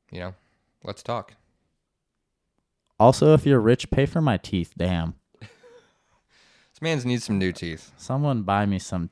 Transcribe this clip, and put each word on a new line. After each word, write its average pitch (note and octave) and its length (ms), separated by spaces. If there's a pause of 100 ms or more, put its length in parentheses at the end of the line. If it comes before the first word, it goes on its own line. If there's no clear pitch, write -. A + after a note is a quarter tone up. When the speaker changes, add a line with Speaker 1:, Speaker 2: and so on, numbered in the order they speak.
(140)
Speaker 1:
you F2+ 60
know, F#2 140 (500)
let's - 180
talk. A#2 320 (1700)
Speaker 2:
Also, B2 340
if C#3+ 100
you're C#3 160
rich, A2+ 300
pay C#3 160
for D#3+ 160
my B2+ 160
teeth. - 400
Damn. F2 420
Speaker 1:
<laughs> - 40 (160)
This - 1400
man's D#3 240
needs B2 160
some G2+ 160
new F#2 140
teeth. - 440
Speaker 2:
Someone C3+ 460
buy G2+ 240
me G2 140
some E2+ 320